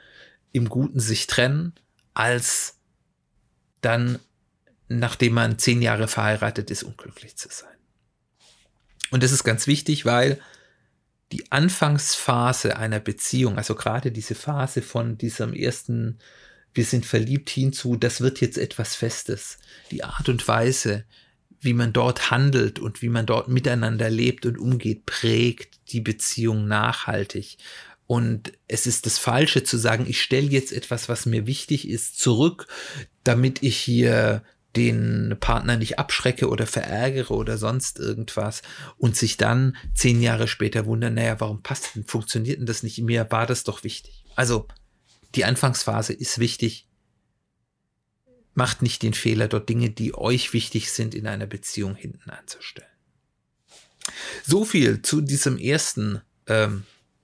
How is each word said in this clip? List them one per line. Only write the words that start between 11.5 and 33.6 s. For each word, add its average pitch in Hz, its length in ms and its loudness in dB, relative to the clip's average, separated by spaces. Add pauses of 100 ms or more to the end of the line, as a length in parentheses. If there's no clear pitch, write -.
einer 110 240 -2
Beziehung, 110 580 0
also 104 160 -2
gerade 117 380 -2
diese 110 240 -8
Phase 135 460 -4
von 117 360 -4
diesem 117 360 -4
ersten, 117 680 -4 (540)
wir 117 120 2
sind 123 200 0
verliebt, 120 440 -2
hin 135 220 0
zu, 123 240 -2
das 117 260 0
wird 131 200 0
jetzt 117 160 0
etwas - 380 -4
Festes, - 640 -6 (320)
die - 140 -8
Art - 260 -4
und 120 180 0
Weise, 113 580 0 (560)
wie 123 120 2
man 120 200 2
dort 123 380 2
handelt 127 480 4
und - 220 -8
wie 120 80 -2
man 117 160 0
dort 117 220 0
miteinander 120 600 0
lebt 120 360 0
und 120 120 -2
umgeht, 113 480 -2
prägt 113 720 0 (120)
die 117 100 -2
Beziehung 110 640 0
nachhaltig. 104 920 -2 (480)
Und 117 480 -2 (140)
es - 200 0
ist - 180 0
das - 120 0
Falsche 127 460 4
zu - 140 0
sagen, 113 300 2
ich 113 140 -2
stelle 139 260 2
jetzt 135 240 2
etwas, - 380 -6
was 120 160 -4
mir 113 200 0
wichtig 139 420 -2
ist, - 320 -4
zurück, 135 480 4 (560)
damit 127 380 2